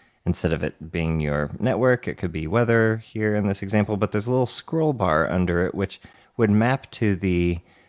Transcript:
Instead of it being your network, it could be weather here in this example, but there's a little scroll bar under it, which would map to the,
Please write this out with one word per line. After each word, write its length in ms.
Instead 280
of 100
it 280
being 300
your 280
network, 480
it 100
could 140
be 140
weather 520
here 380
in 120
this 160
example, 340
but 140
there's 160
a 40
little 140
scroll 480
bar 380
under 340
it, 80
which 260
would 140
map 400
to 240
the, 420